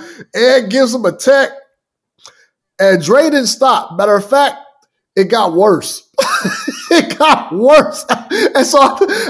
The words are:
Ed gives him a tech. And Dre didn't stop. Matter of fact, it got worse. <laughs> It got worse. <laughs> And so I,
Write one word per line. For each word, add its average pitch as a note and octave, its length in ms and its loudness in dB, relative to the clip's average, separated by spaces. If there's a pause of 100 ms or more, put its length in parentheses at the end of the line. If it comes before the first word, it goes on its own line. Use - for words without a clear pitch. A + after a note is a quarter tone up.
(340)
Ed B3 340 2
gives B3 260 0
him A3+ 120 -4
a F3 60 0
tech. C4+ 380 0 (1300)
And F#3+ 240 2
Dre A#3+ 220 2
didn't C#4+ 220 0
stop. A#3 500 -2
Matter G#3 180 0
of G3+ 140 -2
fact, C#4 300 0 (580)
it F#3+ 140 0
got G3 240 -2
worse. F#3 520 0 (140)
<laughs> - 300 -4 (400)
It - 280 0
got D4+ 360 0
worse. C4 540 2
<laughs> - 20 -4 (440)
And C4 120 2
so C#4+ 120 2
I, C4+ 200 2 (320)